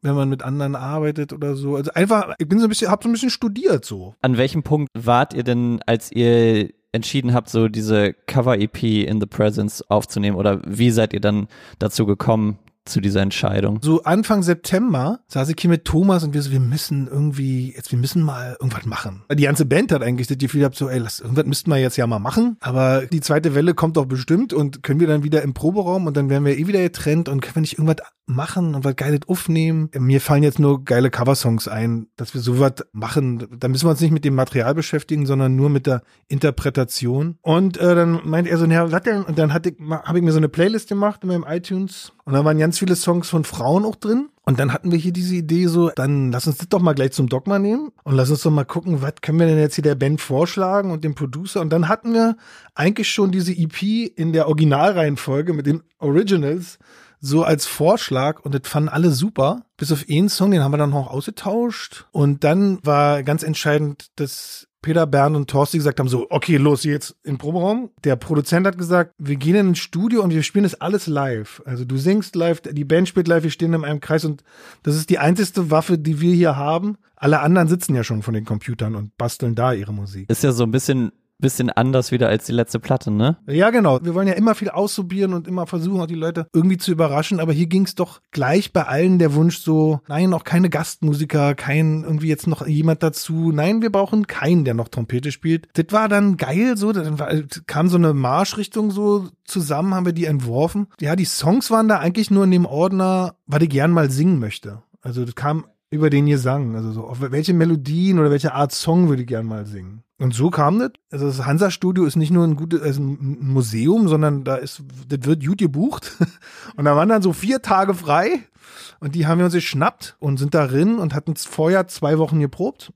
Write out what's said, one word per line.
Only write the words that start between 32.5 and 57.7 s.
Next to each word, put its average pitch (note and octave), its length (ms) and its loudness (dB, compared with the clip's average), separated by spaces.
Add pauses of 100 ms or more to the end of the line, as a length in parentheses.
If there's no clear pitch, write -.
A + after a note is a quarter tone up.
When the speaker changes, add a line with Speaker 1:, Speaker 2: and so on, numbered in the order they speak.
Speaker 1:
machen. A#2+ 540 -4 (120)
Da B2+ 100 -4
müssen C3 180 0
wir E3 40 6
uns D3+ 100 0
nicht D#3+ 100 4
mit D#3 140 0
dem C#3 100 2
Material C3 400 0
beschäftigen, D3+ 520 -4
sondern C3+ 280 0
nur C#3+ 160 2
mit C#3 160 0
der B2+ 160 0 (240)
Interpretation. C#3 1160 -2
Und, F3 340 2
äh, F3 180 4
dann E3+ 300 2
meinte E3+ 260 0
er E3+ 80 2
so, E3 80 4
„Na, E3 240 4
was E3+ 120 0
denn?“ G#3 200 -2
Und D#3+ 160 -4
dann D#3 140 2
hatte E3+ 180 -2
ich, - 80 -20
ma-, D#3 240 -8
hab E3 140 -2
ich F3 60 2
mir E3 100 2
so D#3 60 4
eine D#3 100 2
Playlist G#3 400 -2
gemacht G3+ 340 -2
in F#3 60 -6
meinem F3 200 -2
iTunes F#3 640 -8 (120)
und C3+ 80 -4
da C#3+ 120 2
waren D#3 140 4
ganz D#3 220 0
viele F3+ 160 2
Songs F3 320 0
von D#3 160 0
Frauen E3 400 0
auch A3 120 -4
drin. A#3+ 320 -2 (140)
Und C3+ 160 0
dann C3+ 140 0
hatten F3 180 -2
wir E3+ 80 4
hier E3+ 140 -2
diese F3+ 240 -2
Idee E3+ 320 0
so, E3+ 260 2
„Dann C3+ 380 0
lass B2 160 -2
uns C#3 100 -2
das F3 100 -12
doch F3+ 140 2
mal D#3+ 120 4
gleich C3+ 180 0
zum C3 160 0
Dogma G3 320 0
nehmen A#3+ 320 -2 (100)
und C3+ 140 0
lass C3 140 2
uns D3 120 0
doch D#3+ 80 2
mal D3 140 2
gucken, E3 380 -4
was D3 200 -6
können D#3 160 0
wir E3+ 80 4
denn D#3 120 4
jetzt D3+ 180 2
hier D3 80 -4
der D3 100 4
Band C#3 260 0
vorschlagen F#3 720 0
und D#3 140 -6
dem D3+ 100 -4
Producer?“ D3+ 460 -6
Und D#3 120 -2
dann E3 160 2
hatten A3 240 -2
wir A3+ 240 2 (380)
eigentlich G3 340 0
schon G3 220 2
diese F3+ 220 0
E E3 160 0
P A3 360 -2
in E3 280 -4
der D#3 160 2
Originalreihenfolge D3+ 1040 2
mit D3 140 -4
den D#3 160 0 (180)
Originals E3+ 800 0 (380)
so C#3+ 260 0
als D#3 220 0
Vorschlag D3 760 0